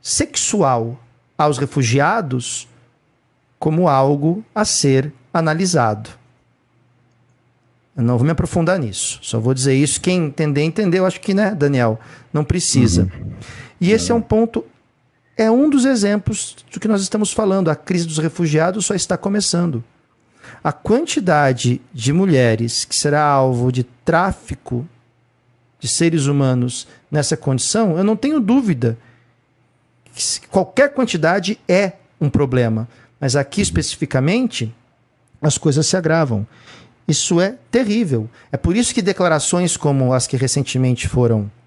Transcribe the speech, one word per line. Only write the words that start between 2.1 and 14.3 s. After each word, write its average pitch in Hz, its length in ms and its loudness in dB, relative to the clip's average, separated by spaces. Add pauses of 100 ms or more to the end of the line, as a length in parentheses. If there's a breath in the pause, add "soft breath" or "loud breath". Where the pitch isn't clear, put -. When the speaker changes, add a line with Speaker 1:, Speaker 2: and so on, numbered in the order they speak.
Speaker 1:
como 160 300 0
algo 143 560 2 (100)
a 214 120 0
ser 135 460 0 (220)
analisado. 160 760 0 (1900)
Eu 127 80 -2
não 120 140 2
vou 120 80 2
me 160 60 2
aprofundar 170 460 0
nisso, 113 440 -6
só - 180 -4
vou 120 140 0
dizer 131 220 0
isso, 143 260 0
quem 180 240 0
entender, 147 380 -2
entendeu. 185 420 0
Acho 180 160 -2
que, 202 120 -2
né, 202 220 0
Daniel, 127 440 2 (320 loud breath)
não 151 120 -2
precisa. 127 600 2
Speaker 2:
Uhum. - 280 -6 (480 loud breath)
Speaker 1:
E 196 120 4
esse 220 200 2
é 233 40 2
um - 20 2
Speaker 2:
Não. 226 60 -2
Speaker 1:
ponto, 226 420 0 (720)